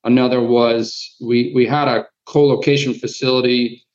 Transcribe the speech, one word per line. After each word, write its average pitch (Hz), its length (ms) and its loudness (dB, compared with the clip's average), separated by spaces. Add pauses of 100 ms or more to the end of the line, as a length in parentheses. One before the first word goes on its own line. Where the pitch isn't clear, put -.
Another 123 380 2
was 117 760 0
we, 120 340 -2
we 123 120 4
had 147 220 0
a 113 180 -2 (200)
co-location 139 680 2
facility 123 1000 -2